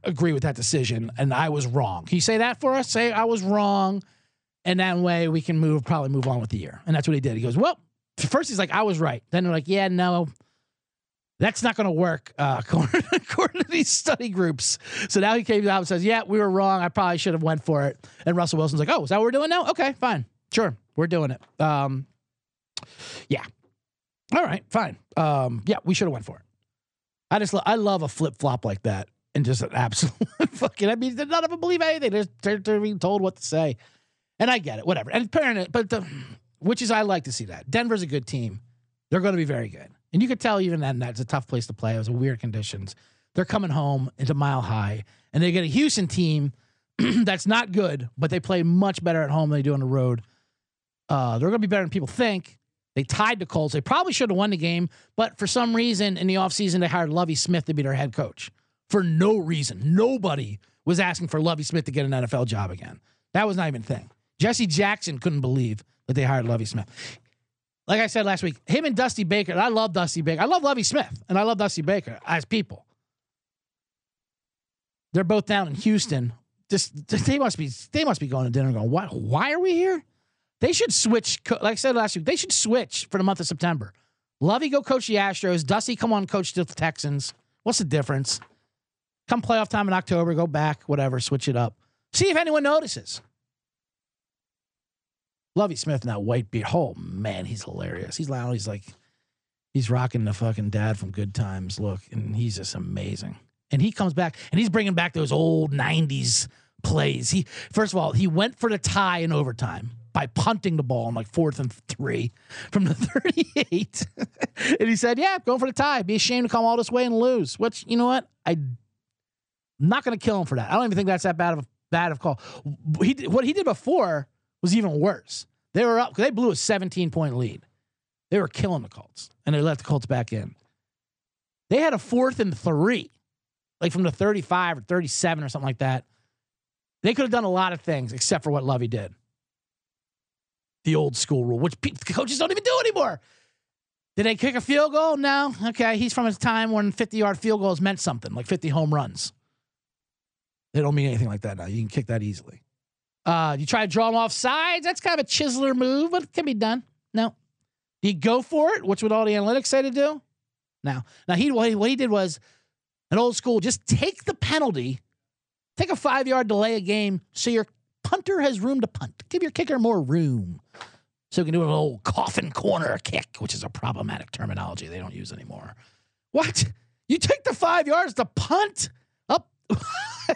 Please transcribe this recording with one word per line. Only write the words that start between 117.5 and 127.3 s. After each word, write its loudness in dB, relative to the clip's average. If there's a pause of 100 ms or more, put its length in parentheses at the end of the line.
Which, -2
you 0
know 4
what? 0 (180)
I'm -2 (1000)
not 4
gonna -2
kill 0
him 0
for -4
that. -2
I 2
don't 4
even 0
think 2
that's 0
that 0
bad 2
of -2
a, -10 (260)
bad 2
of -6
call. 0 (640)
He, 2
what 4
he 2
did 0
before 0 (360)
was 4
even 2
worse. -2 (300)
They 4
were 4
up, -2
they 2
blew 2
a 2
seventeen -2
point -2